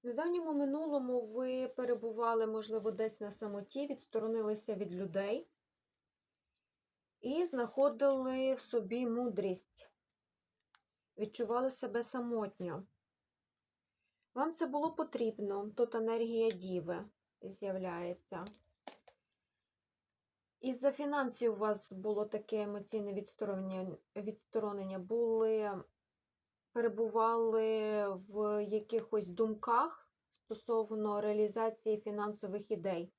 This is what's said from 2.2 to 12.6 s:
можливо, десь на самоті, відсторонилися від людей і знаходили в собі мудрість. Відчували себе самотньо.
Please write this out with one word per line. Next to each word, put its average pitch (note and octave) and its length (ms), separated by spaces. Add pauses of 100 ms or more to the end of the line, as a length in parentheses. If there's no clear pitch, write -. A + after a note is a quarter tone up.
можливо, A3 440
десь A3 300
на G#3 100
самоті, G3+ 560
відсторонилися A3 880
від F#3 200
людей G3 540 (1700)
і D4 240
знаходили C4 1080
в B3+ 60
собі A#3 460
мудрість. G#3 840 (1300)
Відчували A#3 520
себе A#3+ 320
самотньо. G#3 840 (1500)